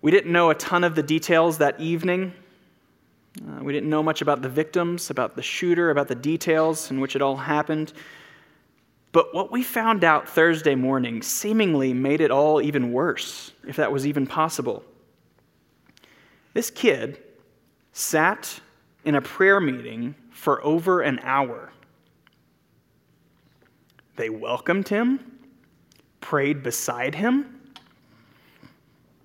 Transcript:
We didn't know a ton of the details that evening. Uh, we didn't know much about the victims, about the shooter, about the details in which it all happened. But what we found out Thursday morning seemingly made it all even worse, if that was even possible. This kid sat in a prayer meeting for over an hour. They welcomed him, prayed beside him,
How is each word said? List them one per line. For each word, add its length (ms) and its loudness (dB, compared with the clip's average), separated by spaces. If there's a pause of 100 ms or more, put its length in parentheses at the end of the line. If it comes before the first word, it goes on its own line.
We 80 4
didn't 200 4
know 200 6
a 20 4
ton 300 0
of 100 2
the 80 0
details 560 2
that 220 2
evening. 540 -2 (1040)
Uh, 240 -14
we 100 -6
didn't 160 -4
know 140 2
much 180 0
about 220 0
the 40 -4
victims, 600 -2
about 260 -4
the 60 -8
shooter, 480 0
about 180 2
the 60 -4
details 760 0
in 80 -4
which 160 -4
it 80 0
all 140 0
happened. 560 -2 (1160)
But 220 4
what 180 -4
we 120 -2
found 400 0
out 260 4
Thursday 460 4
morning 480 0
seemingly 680 0
made 280 0
it 80 4
all 320 4
even 320 0
worse, 600 -4 (140)
if 100 -10
that 140 0
was 140 -2
even 220 0
possible. 560 -4 (1700)
This 160 -2
kid 480 0 (720)
sat 680 0 (440)
in 120 0
a 60 2
prayer 380 4
meeting 540 -4 (180)
for 340 -2
over 360 2
an 220 0
hour. 480 -2 (2500)
They 120 -4
welcomed 600 -4
him, 300 0 (1000)
prayed 440 -2
beside 520 -6
him, 460 -2 (1600)